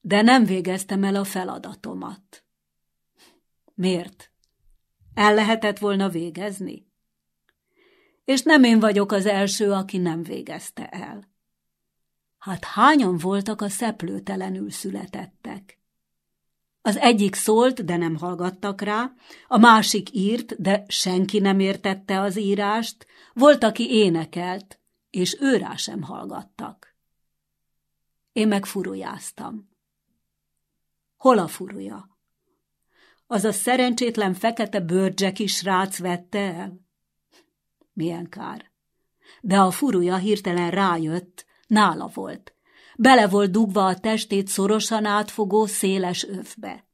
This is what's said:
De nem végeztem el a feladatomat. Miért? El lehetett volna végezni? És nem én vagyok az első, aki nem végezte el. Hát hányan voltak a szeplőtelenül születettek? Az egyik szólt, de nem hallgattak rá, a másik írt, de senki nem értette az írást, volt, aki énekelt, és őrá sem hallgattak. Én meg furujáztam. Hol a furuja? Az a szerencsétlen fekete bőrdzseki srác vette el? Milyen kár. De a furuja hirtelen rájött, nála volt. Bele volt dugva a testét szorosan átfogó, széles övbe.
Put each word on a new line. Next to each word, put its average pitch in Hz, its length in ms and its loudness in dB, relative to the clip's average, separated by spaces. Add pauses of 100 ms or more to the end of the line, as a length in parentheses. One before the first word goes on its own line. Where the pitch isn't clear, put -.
De 202 220 2
nem 240 220 8
végeztem 190 600 -2
el 196 100 0
a 196 100 -2
feladatomat. - 1200 -12 (1300)
Miért? 180 560 -4 (840)
El 208 200 6
lehetett 220 440 0
volna 196 300 0
végezni? 180 800 -8 (1400)
És 269 120 2
nem 302 220 8
én 226 160 8
vagyok 202 320 2
az 196 140 0
első, 202 460 0
aki 190 260 -4
nem 170 240 -2
végezte - 680 -12
el. - 400 -16 (1080)
Hát - 260 -10
hányan 233 520 4
voltak 196 440 -4
a 208 80 -4
szeplőtelenül 196 1000 -6
születettek? 196 1080 -14 (1040)
Az 208 140 -2
egyik 208 380 4
szólt, 233 500 2
de 175 120 -2
nem 165 200 -2
hallgattak 180 640 -6
rá, 208 320 -4 (360)
a 247 100 2
másik 220 540 6
írt, 220 480 -4
de 196 280 0
senki 190 500 -2
nem 196 220 2
értette 190 600 -2
az 196 160 -2
írást, 208 720 -2 (260)
volt, 269 320 8
aki 220 260 0
énekelt, 180 880 0 (300)
és 180 300 -2
őrá 254 360 0
sem - 260 -8
hallgattak. - 960 -14 (1400)
Én 220 160 0
meg 196 180 -2
furujáztam. 190 1000 -12 (1500)
Hol 254 220 4
a 170 100 0
furuja? 196 720 -14 (1080)
Az 208 180 -2
a 220 80 0
szerencsétlen 233 840 0
fekete 214 460 -2
bőrdzseki 190 680 -2
srác 190 520 -2
vette 180 400 -6
el? 185 500 -8 (1040)
Milyen 170 360 -6
kár. 196 420 -14 (720)
De 202 200 4
a 185 100 6
furuja 180 460 0
hirtelen 185 540 0
rájött, 175 760 -2 (220)
nála 196 480 2
volt. - 400 -14 (420)
Bele 233 320 6
volt 202 220 2
dugva 202 360 2
a 180 120 0
testét 214 500 -2
szorosan 214 560 -2
átfogó, 208 600 0
széles 185 580 -2
övbe. 196 680 -14